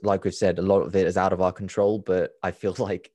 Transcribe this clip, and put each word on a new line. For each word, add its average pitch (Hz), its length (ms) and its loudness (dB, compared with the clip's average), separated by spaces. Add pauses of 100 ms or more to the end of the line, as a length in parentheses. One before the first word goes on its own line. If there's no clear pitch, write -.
like 98 220 0
we've 95 100 -2
said, 90 240 0
a 85 60 -2
lot 98 180 4
of 85 140 -4
it 95 100 4
is 92 120 -2
out 95 160 2
of 90 80 0
our 92 100 2
control, 101 480 -2
but 92 420 -2
I 92 100 -4
feel 95 240 -4
<laughs> - 40 -4
like 101 360 -4